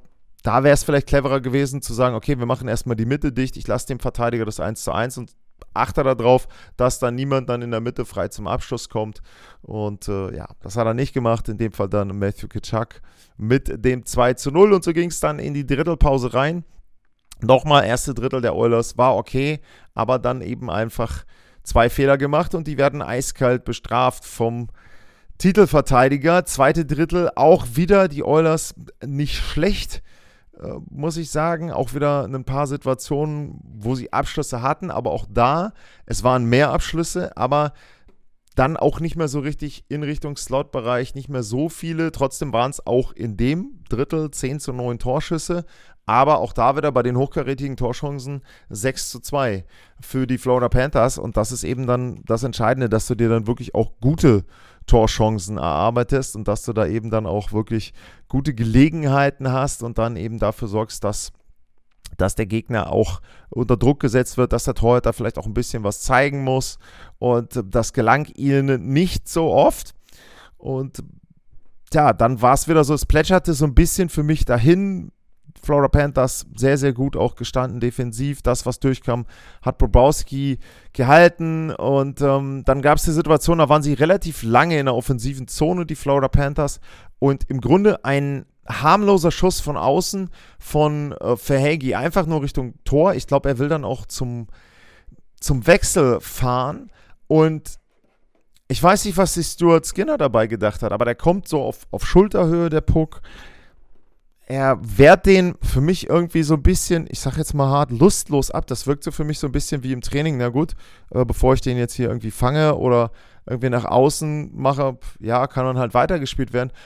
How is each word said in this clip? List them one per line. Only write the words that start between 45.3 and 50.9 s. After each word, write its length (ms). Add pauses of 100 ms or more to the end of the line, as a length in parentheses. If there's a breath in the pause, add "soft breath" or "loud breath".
aber 320
auch 160
da 220
wieder 160
bei 100
den 160
hochkarätigen 580
Torchancen 640 (280 soft breath)
sechs 400
zu 100
zwei 460 (340 soft breath)
für 260
die 120
Florida 320
Panthers. 480